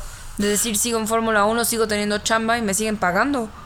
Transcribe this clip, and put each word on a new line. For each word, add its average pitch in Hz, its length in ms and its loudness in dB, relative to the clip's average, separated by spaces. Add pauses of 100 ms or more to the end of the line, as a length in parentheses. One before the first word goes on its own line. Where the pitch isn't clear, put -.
(360)
de 202 120 0
decir, 208 280 0
"Sigo 233 220 0
en 220 100 -2
Fórmula 226 380 2
uno, 226 180 2
sigo 226 240 0
teniendo 208 300 0
chamba 226 400 0
y 233 40 -2
me 196 120 0
siguen 214 240 0
pagando". 220 500 0 (180)